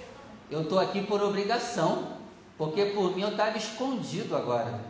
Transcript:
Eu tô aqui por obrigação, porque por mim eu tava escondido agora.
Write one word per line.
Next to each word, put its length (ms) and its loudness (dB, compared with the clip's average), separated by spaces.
Eu 180 -2
tô 100 4
aqui 240 2
por 200 2
obrigação, 960 2
porque 300 2
por 300 2
mim 60 0
eu 140 0
tava 200 2
escondido 800 -2
agora. 540 0